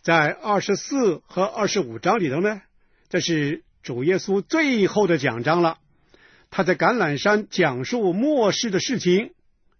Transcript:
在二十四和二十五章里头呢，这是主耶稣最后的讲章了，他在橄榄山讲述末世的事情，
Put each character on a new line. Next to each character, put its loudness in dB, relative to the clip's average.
在 2
二 -2
十 -2
四 -2
和 -2
二 -2
十 0
五 -8
章 0
里 0
头 -2
呢， -2
这 -2
是 -2
主 -6
耶 2
稣 0
最 2
后 2
的 2
讲 -2
章 2
了， 0
他 -2
在 2
橄 2
榄 0
山 2
讲 0
述 0
末 2
世 -4
的 0
事 -4
情， 2